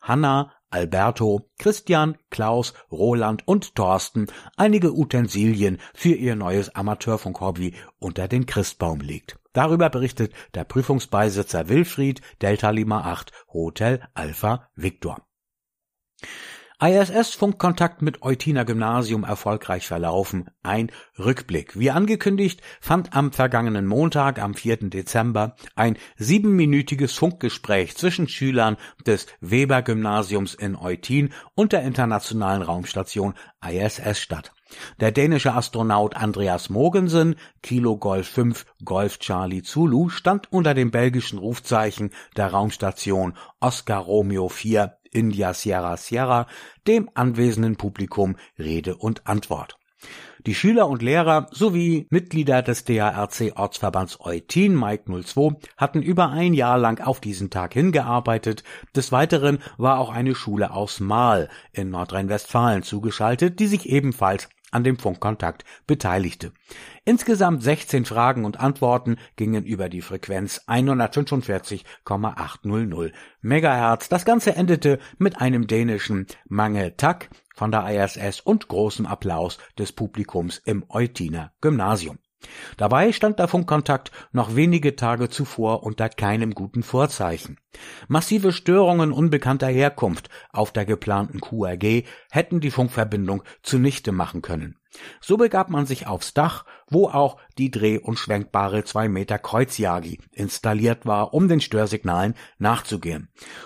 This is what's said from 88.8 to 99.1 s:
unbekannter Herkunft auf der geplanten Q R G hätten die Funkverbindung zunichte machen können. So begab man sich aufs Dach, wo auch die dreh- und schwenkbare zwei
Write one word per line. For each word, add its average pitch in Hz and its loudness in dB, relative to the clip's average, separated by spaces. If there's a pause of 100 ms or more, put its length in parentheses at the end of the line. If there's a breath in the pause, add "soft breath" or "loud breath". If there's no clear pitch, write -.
unbekannter 139 2
Herkunft 127 0 (240 loud breath)
auf 104 -2
der 104 -2
geplanten 101 -2
Q 110 -6
R 90 -4
G 110 2 (260 loud breath)
hätten 170 0
die 147 -2
Funkverbindung 107 -2 (200 loud breath)
zunichte 131 0
machen 87 -4
können. 80 -8 (440 loud breath)
So 196 2
begab 208 2
man 147 0
sich 131 -6
aufs 98 -8
Dach, - 0 (240 loud breath)
wo 175 4
auch 139 2 (220 soft breath)
die 131 0
dreh- 107 2
und 113 -6
schwenkbare 101 -2
zwei 107 -2